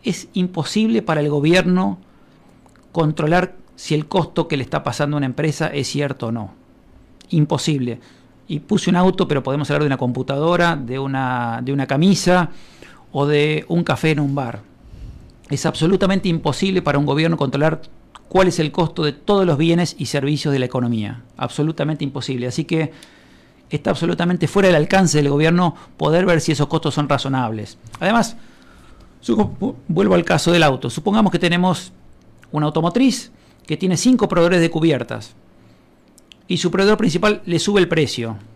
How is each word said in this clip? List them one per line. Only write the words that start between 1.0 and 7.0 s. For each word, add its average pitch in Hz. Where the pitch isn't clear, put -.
para 151
el 147
gobierno 180
controlar 160
si -
el 151
costo 170
que 151
le 131
está -
pasando 147
a -
una 139
empresa 151
es 143
cierto 143
o 113
no. 110